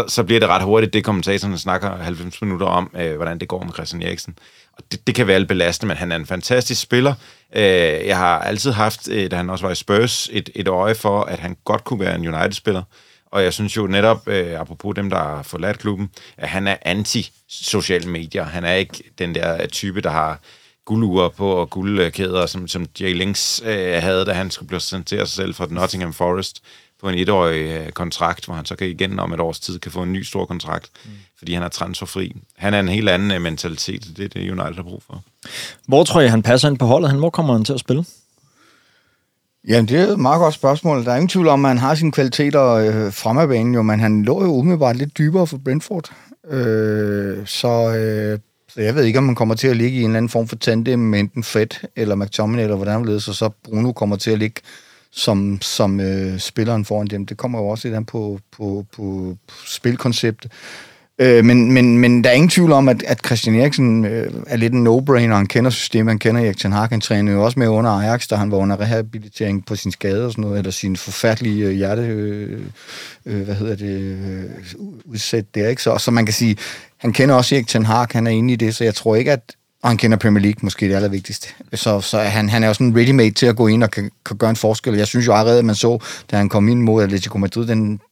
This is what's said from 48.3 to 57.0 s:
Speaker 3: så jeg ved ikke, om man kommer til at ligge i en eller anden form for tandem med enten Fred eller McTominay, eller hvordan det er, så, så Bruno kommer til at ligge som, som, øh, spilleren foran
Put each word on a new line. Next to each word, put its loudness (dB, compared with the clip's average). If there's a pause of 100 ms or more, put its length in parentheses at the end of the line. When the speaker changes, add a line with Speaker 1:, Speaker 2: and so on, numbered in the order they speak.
Speaker 3:
så -8
jeg 0
ved 4
ikke, 4
om 4
man 2
kommer 0
til 2
at 4
ligge 0
i 0
en 2
eller 2
anden 0
form -2
for -12
tandem 0
med 2
enten -4
Fred 0 (300)
eller 0
McTominay, -2
eller 0
hvordan -2
det 0
er, 0
så, -6
så -2 (140)
Bruno 0
kommer -2
til -4
at 2
ligge -4 (520)
som, 0
som, 0
øh, -2
spilleren -2
foran -4